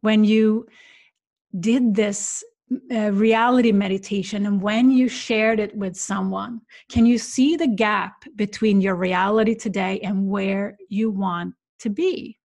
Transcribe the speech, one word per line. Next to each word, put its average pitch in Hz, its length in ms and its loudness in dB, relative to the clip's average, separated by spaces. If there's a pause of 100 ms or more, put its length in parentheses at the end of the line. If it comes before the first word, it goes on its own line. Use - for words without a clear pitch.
when 214 240 4
you 220 420 2 (920)
did 226 340 2
this, 208 480 -4 (480)
uh, 214 220 -2
reality 226 580 4
meditation 196 760 -2
and 202 160 0
when 226 280 2
you 254 200 4
shared 220 500 0
it 208 160 -6
with 196 180 -6
someone? 196 640 -6 (320)
Can 233 140 4
you 240 140 4
see 269 360 0
the 330 120 0
gap 208 580 -2 (100)
between 208 460 0
your 190 140 0
reality 196 600 0
today 196 460 -4
and 196 260 -2
where 196 480 -4 (140)
you 220 220 -2
want 180 440 -4 (260)
to 233 100 -6
be? 311 540 -4